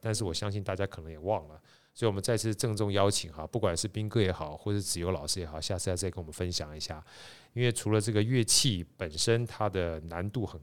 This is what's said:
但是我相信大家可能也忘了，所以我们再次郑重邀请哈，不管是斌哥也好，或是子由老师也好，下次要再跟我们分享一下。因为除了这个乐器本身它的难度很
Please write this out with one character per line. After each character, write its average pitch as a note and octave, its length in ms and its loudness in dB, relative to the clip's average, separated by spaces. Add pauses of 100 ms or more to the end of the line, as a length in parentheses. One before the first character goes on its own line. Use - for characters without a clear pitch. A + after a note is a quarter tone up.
但 A2 140 0
是 G#2+ 100 0
我 F2 80 0
相 G2+ 180 -2
信 G2+ 140 -4
大 F#2+ 100 -2
家 G2 120 -2
可 - 160 -8
能 D#2+ 80 -12
也 D#2+ 80 -12
忘 E2+ 300 -2
了， D2+ 100 -18 (360)
所 - 100 -4
以 - 20 6
我 G#2+ 60 4
们 F#2+ 100 -2
再 A#2 140 2
次 A2 180 0
郑 A2 220 -2
重 G2+ 160 0
邀 G2+ 180 6
请 E2 220 0
哈， D#2 140 -10
不 - 120 -2
管 G2 160 2
是 F#2 140 0
斌 G#2+ 180 -4
哥 G#2+ 140 2
也 F#2+ 100 4
好， D#2 240 -4
或 - 160 -4
是 G2+ 120 2
子 - 180 -2
由 F2 120 0
老 D2 140 -4
师 F#2 140 -2
也 E2+ 60 -4
好， D#2 120 -8
下 F2+ 200 -2
次 - 100 -4
要 F2+ 80 2
再 F#2 140 -2
跟 - 80 -8
我 F2+ 40 -6
们 D#2 80 -10
分 F2 220 -2
享 D2+ 240 -6
一 - 20 -10
下。 D#2 240 -8 (520)
因 A#2+ 80 0
为 A#2+ 100 4
除 A2 180 0
了 G#2+ 80 6
这 G#2+ 140 0
个 G#2 100 4
乐 A#2+ 220 4
器 G2 400 4 (140)
本 F2 120 -4
身 A#2 360 2
它 G#2+ 200 -2
的 F2 340 0
难 E2+ 300 -4
度 A2+ 140 0
很 - 180 -6